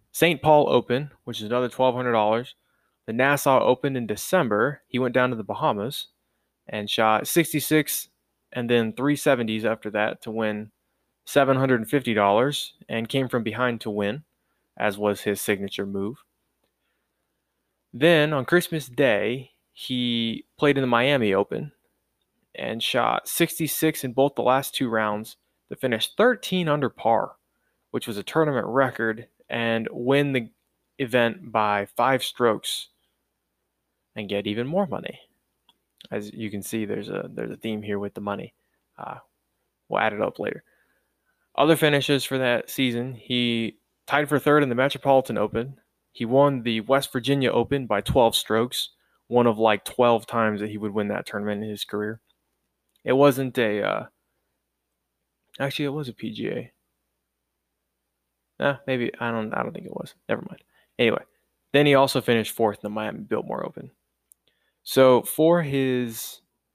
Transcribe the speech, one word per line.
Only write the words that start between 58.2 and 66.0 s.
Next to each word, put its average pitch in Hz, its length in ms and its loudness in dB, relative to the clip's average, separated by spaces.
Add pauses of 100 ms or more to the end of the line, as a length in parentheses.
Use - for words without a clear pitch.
Nah, 139 260 0
maybe, 123 340 -2
I 117 120 -4
don't, 110 220 -6
I 120 100 -2
don't 113 100 -8
think - 140 -14
it - 80 -12
was. - 180 -12 (160)
Never 110 120 -2
mind. - 220 -16 (360)
Anyway, 117 240 2 (480)
then 143 140 6
he 143 100 6
also 135 260 4
finished 113 300 0
fourth 107 260 0
in - 60 -20
the 104 60 -6
Miami 107 320 -8
Biltmore - 440 -6
Open. - 240 -12 (960)
So 131 360 8
for 165 420 2
his 127 760 -4 (340)